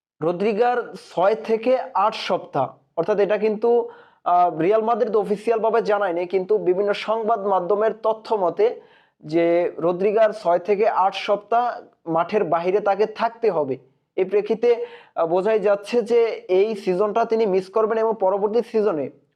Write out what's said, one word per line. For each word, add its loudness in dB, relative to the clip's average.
রদ্রিগার -2
ছয় 2
থেকে -2
আট 0
সপ্তাহ, -4
অর্থাৎ 0
এটা 2
কিন্তু, 0
আহ, 2
রিয়াল 2
মাদ্রিদ 0
অফিসিয়ালভাবে 0
জানায়নি, -2
কিন্তু 0
বিভিন্ন 0
সংবাদ -2
মাধ্যমের 0
তথ্য -2
মতে 0
যে 2
রদ্রিগার 2
ছয় 0
থেকে 0
আট 0
সপ্তাহ -2
মাঠের 0
বাইরে 0
তাকে 2
থাকতে -2
হবে। -2
এই 0
প্রেক্ষিতে, 0
আহ, 0
বোঝাই 2
যাচ্ছে 0
যে 2
এই 2
সিজনটা 0
তিনি 0
মিস 0
করবেন 0
এবং 0
পরবর্তী 0
সিজনে, -2